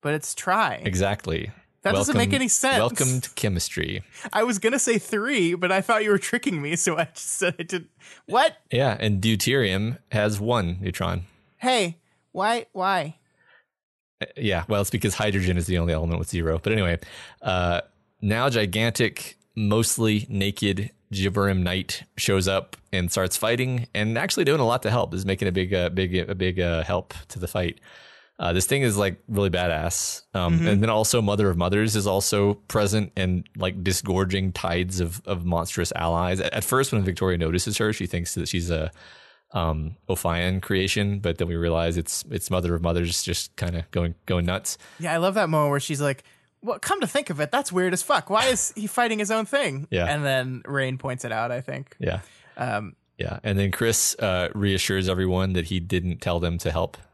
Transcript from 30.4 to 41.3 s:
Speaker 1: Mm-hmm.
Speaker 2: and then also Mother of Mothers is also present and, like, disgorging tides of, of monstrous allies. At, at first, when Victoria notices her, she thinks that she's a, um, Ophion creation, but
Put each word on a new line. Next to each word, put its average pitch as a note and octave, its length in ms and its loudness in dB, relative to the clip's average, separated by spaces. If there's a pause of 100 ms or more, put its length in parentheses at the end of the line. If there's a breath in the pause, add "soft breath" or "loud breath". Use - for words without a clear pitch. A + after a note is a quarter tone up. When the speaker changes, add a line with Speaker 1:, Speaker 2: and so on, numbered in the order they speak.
Speaker 1:
Mm-hmm. E2 120 4
Speaker 2:
and G2+ 140 4
then A2+ 60 4
also A2 320 4
Mother G2+ 300 4
of E2+ 80 2
Mothers G2+ 360 2
is G2+ 120 2
also G#2 480 4 (140)
present G#2 460 2
and, F#2 320 0 (120)
like, F#2 260 -2
disgorging F#2+ 680 0
tides F2+ 460 -2
of, F2 280 -2
of F2 180 -4
monstrous E2+ 500 -2
allies. E2+ 460 0
At, - 140 -2
at - 100 -2
first, C3 260 2
when G#2+ 120 2
Victoria F#2 340 0
notices E2+ 400 0
her, G#2+ 160 2
she F#2+ 140 -4
thinks E2+ 300 -4
that F2 120 -4
she's F2 220 -2
a, D#2+ 200 -2 (640 loud breath)
um, D#2+ 440 -2 (120)
Ophion F2+ 540 0
creation, G2+ 560 0
but E2+ 180 0